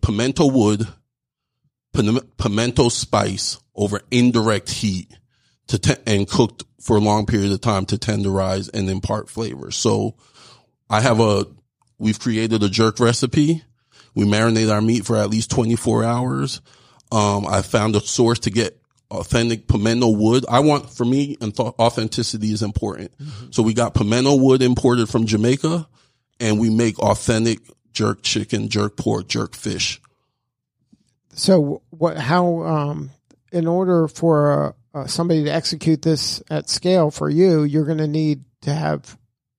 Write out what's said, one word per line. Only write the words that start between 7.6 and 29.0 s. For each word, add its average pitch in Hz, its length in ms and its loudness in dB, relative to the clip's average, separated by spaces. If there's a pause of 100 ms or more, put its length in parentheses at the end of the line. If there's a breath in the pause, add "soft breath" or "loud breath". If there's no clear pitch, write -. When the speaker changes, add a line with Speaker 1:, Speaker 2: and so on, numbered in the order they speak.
Speaker 1:
time 98 260 -2
to 101 120 -4
tenderize 98 760 -2
and 95 180 -4
impart 95 400 -6
flavor. - 400 -10
So 107 460 -2 (720 soft breath)
I 107 120 2
have 117 180 2
a, 104 260 2 (520)
we've 107 200 -2
created 110 460 0
a 101 60 2
jerk 110 280 2
recipe. 139 640 0 (520 soft breath)
We 104 100 0
marinate 110 480 2
our 104 80 2
meat 113 240 0
for 113 120 -2
at 104 120 0
least 110 220 -2
twenty-four 113 520 0
hours. 127 600 -4 (480 soft breath)
Um, 101 360 0
I 98 160 0
found 107 340 0
a 101 40 0
source 117 400 2
to 117 100 -4
get 104 280 -2 (320)
authentic 117 560 -2
pimento 117 420 2
wood. 110 380 2
I 120 140 2
want, 143 300 2
for 120 160 -2
me, 139 340 0
and 104 160 -6
th-, 117 220 -2
authenticity 113 720 -2
is 104 100 -4
important. 101 560 -6
Speaker 2:
Mm-hmm. 127 320 -16
Speaker 1:
So 120 120 2
we 110 100 2
got 117 220 0
pimento 123 420 2
wood 131 260 6
imported 120 460 2
from 113 180 0
Jamaica, 135 640 0 (500)
and 107 220 0
we 113 80 2
make 110 300 0
authentic 110 640 0 (340)
jerk 107 280 -2
chicken, 107 460 -4
jerk 104 300 -2
pork, 107 300 -2